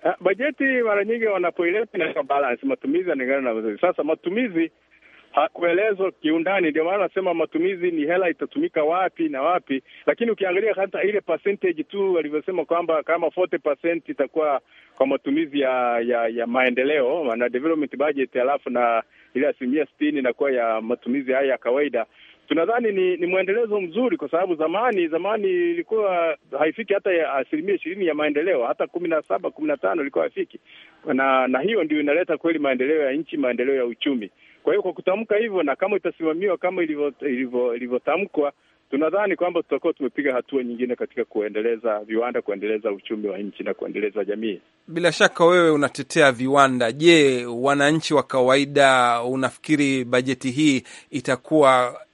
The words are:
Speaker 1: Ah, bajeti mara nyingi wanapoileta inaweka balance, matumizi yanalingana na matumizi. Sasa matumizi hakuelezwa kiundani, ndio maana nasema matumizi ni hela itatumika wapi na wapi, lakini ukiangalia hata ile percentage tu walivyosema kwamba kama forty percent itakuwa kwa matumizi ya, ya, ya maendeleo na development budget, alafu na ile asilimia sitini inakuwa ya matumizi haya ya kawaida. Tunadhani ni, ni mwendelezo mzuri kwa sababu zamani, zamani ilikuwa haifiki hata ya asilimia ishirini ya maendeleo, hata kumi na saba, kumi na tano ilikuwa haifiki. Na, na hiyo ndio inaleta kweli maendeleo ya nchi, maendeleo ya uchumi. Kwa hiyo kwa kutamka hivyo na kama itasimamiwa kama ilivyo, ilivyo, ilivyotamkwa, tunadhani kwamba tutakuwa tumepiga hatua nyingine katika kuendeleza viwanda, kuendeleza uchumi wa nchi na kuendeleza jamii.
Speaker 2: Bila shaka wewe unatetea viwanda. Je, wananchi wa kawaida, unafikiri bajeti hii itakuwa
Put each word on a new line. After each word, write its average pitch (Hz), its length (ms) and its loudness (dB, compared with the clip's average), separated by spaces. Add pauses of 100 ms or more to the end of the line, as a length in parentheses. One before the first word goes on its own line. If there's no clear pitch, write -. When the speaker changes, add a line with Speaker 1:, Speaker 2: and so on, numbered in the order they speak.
Speaker 1:
Ah, 180 160 0
bajeti 214 440 -2
mara 233 400 0
nyingi 226 220 -2
wanapoileta 185 720 -2
inaweka 160 240 -2
balance, 135 440 -2
matumizi 143 440 -2
yanalingana 135 300 -2
na 123 140 -2
matumizi. 110 260 -4
Sasa 175 240 0
matumizi 170 640 -2 (640)
hakuelezwa 180 800 0
kiundani, 165 580 0
ndio 156 140 0
maana 185 140 0
nasema 185 360 -2
matumizi 170 560 -2
ni 160 120 -2
hela 175 260 2
itatumika 156 560 -2
wapi 170 440 0
na 135 140 -4
wapi, 151 400 -2 (240)
lakini 226 240 0
ukiangalia 196 440 0
hata 190 280 -4
ile 202 180 0
percentage 175 640 -2
tu 196 320 -2
walivyosema 156 500 -2
kwamba 165 380 0
kama 165 280 0
forty 180 280 -2
percent 165 500 -2
itakuwa 143 520 -2 (360)
kwa 135 100 2
matumizi 139 540 -2
ya, 123 400 2
ya, 117 280 0
ya 117 180 -4
maendeleo 127 880 0
na 120 120 0
development 139 480 -2
budget, 139 400 -2
alafu 135 340 -2
na 120 320 0 (320)
ile 143 140 0
asilimia 135 380 -2
sitini 147 320 -4
inakuwa 131 340 -2
ya 117 280 0
matumizi 123 520 -4
haya 135 180 2
ya 123 80 -2
kawaida. 123 480 -2 (420)
Tunadhani 214 440 0
ni, 185 240 0
ni 170 100 -4
mwendelezo 196 540 0
mzuri 190 360 -2
kwa 143 140 -8
sababu 180 240 0
zamani, 175 540 0
zamani 196 400 -2
ilikuwa 175 880 0 (220)
haifiki 160 360 0
hata 202 180 0
ya 156 220 0
asilimia 156 400 -2
ishirini 180 320 -4
ya 156 80 0
maendeleo, 151 520 0
hata 156 200 -2
kumi 175 220 -6
na 160 140 0
saba, 190 280 -4
kumi - 180 -6
na 151 80 0
tano 185 260 -2
ilikuwa - 220 -2
haifiki. - 340 -6 (560)
Na, 131 340 2
na 131 120 0
hiyo 190 240 0
ndio 151 160 0
inaleta 151 360 0
kweli 165 220 0
maendeleo 139 440 0
ya 135 100 0
nchi, 160 240 -6
maendeleo 127 380 0
ya 127 100 0
uchumi. 120 460 -4 (320)
Kwa 143 100 0
hiyo 202 100 0
kwa 185 100 -4
kutamka 196 440 -2
hivyo 208 260 0
na 143 140 0
kama 202 200 -2
itasimamiwa 170 600 -2
kama 180 240 -2
ilivyo, 147 380 -2
ilivyo, 123 540 -2
ilivyotamkwa, 143 800 -2 (380)
tunadhani 165 460 0
kwamba 175 260 -2
tutakuwa 147 300 -2
tumepiga 139 420 -2
hatua 127 300 -2
nyingine 120 320 -4
katika 113 280 -4
kuendeleza 107 720 -2
viwanda, 113 440 -2
kuendeleza 104 500 -2
uchumi 104 360 -6
wa 95 100 -6
nchi 101 240 -10
na 101 120 -4
kuendeleza 101 500 -4
jamii. 101 360 -6 (280)
Speaker 2:
Bila 165 240 0
shaka 180 320 2
wewe 170 260 6
unatetea 143 600 2
viwanda. 127 600 2
Je, 143 540 6
wananchi 143 680 2
wa 135 80 4
kawaida, 131 1000 4
unafikiri 131 840 0
bajeti 127 460 -2
hii 135 320 2 (280)
itakuwa 131 880 2 (140)